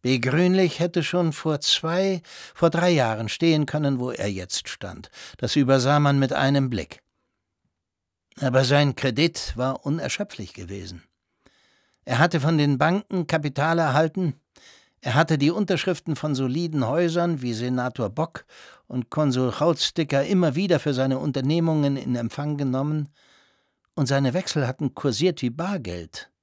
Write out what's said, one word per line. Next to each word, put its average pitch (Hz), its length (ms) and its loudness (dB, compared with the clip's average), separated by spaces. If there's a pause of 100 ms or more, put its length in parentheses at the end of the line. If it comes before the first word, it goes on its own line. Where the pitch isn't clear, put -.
B. 127 180 2
Grünlich 180 600 2
hätte 170 240 0
schon 170 300 0
vor 156 260 -4
zwei, 180 640 0 (340)
vor 165 140 4
drei 170 200 2
Jahren 113 380 2
stehen 156 380 2
können, 139 340 0
wo 123 120 -4
er - 200 -4
jetzt 92 380 -6
stand. - 420 -12 (260)
Das - 180 -2
übersah 135 440 4
man 143 200 4
mit 135 120 2
einem 139 380 2
Blick. 98 320 -6 (1400)
Aber 131 240 2
sein 139 320 2
Kredit 143 600 -2
war 131 280 -2
unerschöpflich 143 680 -6
gewesen. 92 500 -12 (1000)
Er 123 140 -2
hatte 170 200 4
von 156 180 2
den 143 200 2
Banken 175 500 0
Kapital 156 520 0
erhalten, 156 600 0 (640)
er 117 140 -2
hatte 156 220 2
die 143 140 2
Unterschriften 180 640 -2
von 151 200 -4
soliden 135 520 -2
Häusern 165 540 0
wie 123 120 -4
Senator 123 560 -2
Bock 156 360 -6 (420)
und 127 220 -6
Konsul 127 420 0
Chautsticker 147 720 0
immer 170 300 2
wieder 175 240 2
für 147 140 0
seine 131 260 0
Unternehmungen 147 800 0
in 127 180 -2
Empfang 143 420 -4
genommen, 143 520 -2 (880)
und 139 120 0
seine 135 260 2
Wechsel 160 320 -2
hatten 131 300 -4
kursiert 143 460 0
wie 123 80 0
Bargeld. 123 840 -8 (120)